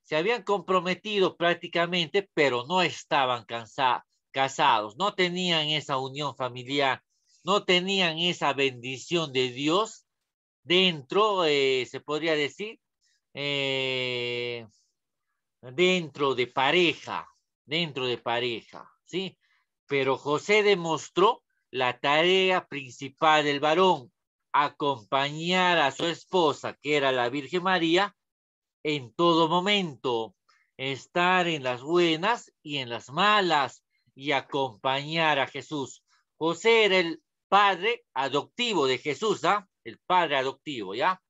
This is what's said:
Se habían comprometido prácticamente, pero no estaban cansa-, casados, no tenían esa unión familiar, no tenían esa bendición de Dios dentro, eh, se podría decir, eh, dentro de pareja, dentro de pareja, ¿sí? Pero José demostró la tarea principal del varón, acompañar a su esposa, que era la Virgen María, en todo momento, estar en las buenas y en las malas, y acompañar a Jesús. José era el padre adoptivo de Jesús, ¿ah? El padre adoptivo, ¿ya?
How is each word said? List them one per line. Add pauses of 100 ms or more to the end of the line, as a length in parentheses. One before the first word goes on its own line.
Se
habían
comprometido
prácticamente,
pero
no
estaban
cansa-, (260)
casados,
no
tenían
esa
unión
familiar, (420)
no
tenían
esa
bendición
de
Dios (580)
dentro,
eh,
se
podría
decir, (540)
eh, (960)
dentro
de
pareja, (360)
dentro
de
pareja, (160)
¿sí? (500)
Pero
José
demostró (260)
la
tarea
principal
del
varón, (400)
acompañar
a
su
esposa,
que
era
la
Virgen
María, (680)
en
todo
momento, (420)
estar
en
las
buenas
y
en
las
malas, (320)
y
acompañar
a
Jesús. (340)
José
era
el (260)
padre
adoptivo
de
Jesús,
¿ah? (160)
El
padre
adoptivo,
¿ya?